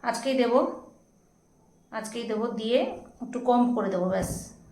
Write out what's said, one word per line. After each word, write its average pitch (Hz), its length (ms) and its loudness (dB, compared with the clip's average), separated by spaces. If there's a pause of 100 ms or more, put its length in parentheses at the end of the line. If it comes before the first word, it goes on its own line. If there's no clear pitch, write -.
আজকেই 247 300 -2
দেব, 247 340 4 (1200)
আজকেই 226 320 -8
দেব, 214 320 -2
দিয়ে 226 240 2 (420)
একটু - 180 -8
কম 247 360 4
করে 196 140 0
দেবো, 185 200 0
ব্যাস। - 440 -4 (180)